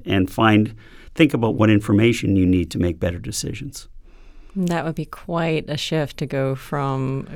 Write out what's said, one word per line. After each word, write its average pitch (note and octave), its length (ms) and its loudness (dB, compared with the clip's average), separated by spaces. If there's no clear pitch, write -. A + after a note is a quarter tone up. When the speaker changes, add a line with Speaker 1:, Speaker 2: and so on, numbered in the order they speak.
Speaker 1:
and F#2+ 260 0
find, A2 460 4
think - 200 4
about A2+ 200 0
what G#2+ 160 4
information G#2 680 2
you F#2 100 4
need F2+ 240 2
to - 80 -6
make F2 220 -2
better F2 180 -4
decisions. - 680 -10
Speaker 2:
That F3 280 -2
would D#3+ 100 -4
be D#3 120 -6
quite E3 640 -4
a D3+ 80 -4
shift D3+ 420 -4
to D3+ 80 -4
go C3+ 280 -2
from, C3+ 800 -4